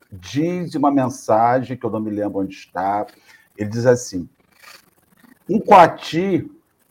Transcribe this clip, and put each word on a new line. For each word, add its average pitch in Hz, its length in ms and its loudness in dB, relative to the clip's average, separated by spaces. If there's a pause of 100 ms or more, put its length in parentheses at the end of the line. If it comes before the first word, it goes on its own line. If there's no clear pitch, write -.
(120)
diz 156 640 -6
uma 143 160 0
mensagem 123 840 0
que - 80 -16
eu 113 60 -4
não 110 80 -6
me 110 120 -6
lembro 104 280 -4
onde 95 160 -6
está. 98 500 -6 (540)
Ele 104 100 -6
diz 113 160 -6
assim: 120 440 0 (1200)
"Um 196 100 0
coati 180 920 4 (420)